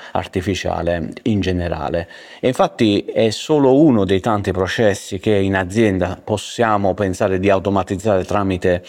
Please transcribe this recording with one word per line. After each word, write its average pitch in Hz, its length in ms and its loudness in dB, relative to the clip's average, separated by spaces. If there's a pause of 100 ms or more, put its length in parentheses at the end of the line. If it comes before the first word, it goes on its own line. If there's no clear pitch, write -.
(120)
artificiale 87 1000 -4 (120)
in 107 160 0
generale. 85 680 -4 (320)
E 113 80 0
infatti 123 540 2
è 110 280 0
solo 135 500 2
uno 123 240 4
dei 92 160 2
tanti 104 300 -2
processi 95 720 -2
che 110 120 0
in 98 220 0
azienda 95 680 0
possiamo 104 720 -2
pensare 95 440 0
di 95 120 2
automatizzare 95 760 0
tramite 92 640 0